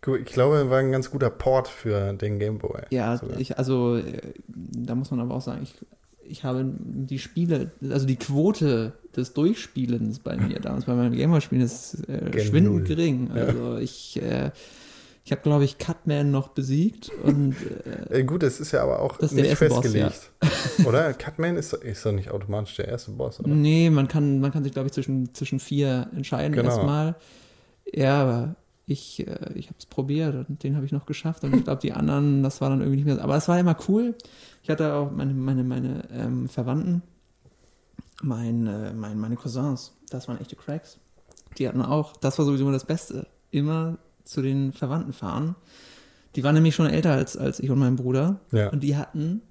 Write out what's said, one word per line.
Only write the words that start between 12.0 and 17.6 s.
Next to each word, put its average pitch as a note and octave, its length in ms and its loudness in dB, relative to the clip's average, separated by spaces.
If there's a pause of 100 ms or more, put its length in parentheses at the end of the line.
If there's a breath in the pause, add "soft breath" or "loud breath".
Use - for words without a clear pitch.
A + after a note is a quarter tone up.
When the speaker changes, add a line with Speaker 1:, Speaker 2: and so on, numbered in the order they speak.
Speaker 2:
äh, - 220 -4
Speaker 1:
Gen - 160 0
Speaker 2:
schwindend E3+ 280 6
Speaker 1:
null. F3 100 2
Speaker 2:
gering. D3+ 500 0
Speaker 1:
Ja. A#2 120 2
Speaker 2:
Also A#2+ 320 -2
ich, - 440 -6
äh, C3+ 280 -2 (760 loud breath)
ich - 80 -4
hab, C3+ 100 -4
glaub D3 200 4
ich, C#3 160 0
Cutman D3 520 0
noch C3+ 180 0
besiegt C#3+ 640 -2 (140)
und, C#3+ 380 4